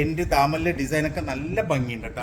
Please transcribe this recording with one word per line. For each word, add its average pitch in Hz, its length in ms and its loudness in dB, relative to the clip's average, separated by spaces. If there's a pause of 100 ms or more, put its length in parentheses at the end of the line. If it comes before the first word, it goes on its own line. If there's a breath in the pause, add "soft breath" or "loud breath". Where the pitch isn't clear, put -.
എൻഡ് 156 320 0
ദാമലിലെ 156 480 4
ഡിസൈൻ 151 300 0
ഒക്കെ 165 200 -4
നല്ല 160 400 -2
ഭംഗിയുണ്ട് 123 380 -2
കേട്ടോ, - 140 -8